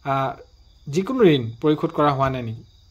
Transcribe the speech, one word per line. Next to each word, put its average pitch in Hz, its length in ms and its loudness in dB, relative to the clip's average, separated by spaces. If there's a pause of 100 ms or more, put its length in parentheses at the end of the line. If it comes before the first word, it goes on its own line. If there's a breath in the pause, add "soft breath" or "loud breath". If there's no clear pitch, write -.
আ, 135 300 -2 (540)
যিকোনো 190 360 0
ঋণ 131 260 4 (120)
পৰিশোধ 156 280 0
কৰা 147 200 2
হোৱা 135 200 0
নাই 131 120 -8
নেকি? 113 200 -10 (280)